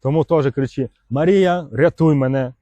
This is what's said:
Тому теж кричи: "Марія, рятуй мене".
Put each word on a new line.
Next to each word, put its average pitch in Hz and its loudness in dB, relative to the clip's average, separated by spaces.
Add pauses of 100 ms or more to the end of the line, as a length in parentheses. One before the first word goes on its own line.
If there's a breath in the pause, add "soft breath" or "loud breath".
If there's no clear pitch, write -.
Тому 151 0
теж 139 0
кричи: 131 -4 (200)
"Марія, 180 0
рятуй 151 2
мене". 131 -2